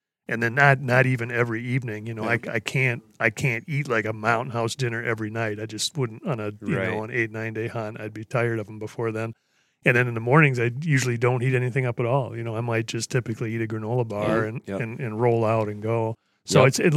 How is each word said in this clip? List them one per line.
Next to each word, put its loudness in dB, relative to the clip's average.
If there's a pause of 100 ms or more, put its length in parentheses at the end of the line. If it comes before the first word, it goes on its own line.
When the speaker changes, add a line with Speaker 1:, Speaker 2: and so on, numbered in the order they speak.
(260)
Speaker 1:
and -2
then 0
not, 6
not 4
even 0
every 0
evening. -4
You -8
know, -6
Speaker 2:
Yeah. 2 (100)
Speaker 1:
I, -6
I 0
can't, -2 (180)
I 4
can't -2
eat, -4
like, 0
a -4
Mountain -2
House -2
dinner -4
every -4
night. -4
I -8
just -6
wouldn't -6
on -4
a, -6 (160)
you -2
Speaker 3:
Right. -2
Speaker 1:
know, -4
an -12
eight, -2
nine -8
day -4
hunt. -8
I'd -10
be -10
tired 0
of -8
'em -14
before -6
then. -6 (500)
And 6
then 4
in -4
the -4
mornings, 6
I 2 (100)
usually 2
don't 2
heat 0
anything 0
up -2
at 0
all. 0
You -8
know, -4
I -2
might 0
just -6
typically -2
eat -2
a -2
granola -2
bar 0
Speaker 4:
Yeah. -2
Speaker 1:
and, -8
Speaker 3:
Yep. -6
Speaker 1:
and, -8
and -4
roll 4
out 2
and -8
go. -2 (300)
So 6
Speaker 4:
Yep. 10
Speaker 1:
it's, 0
it, 4